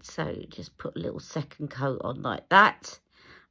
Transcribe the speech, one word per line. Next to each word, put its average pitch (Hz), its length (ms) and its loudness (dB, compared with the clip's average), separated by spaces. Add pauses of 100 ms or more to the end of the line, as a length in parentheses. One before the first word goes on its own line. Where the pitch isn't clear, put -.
so - 480 -6
just - 300 -14
put - 160 -10
a - 40 -6
little - 200 -6
second - 500 -8
coat 135 340 -4
on - 200 -6
like - 260 -4
that. - 500 6 (520)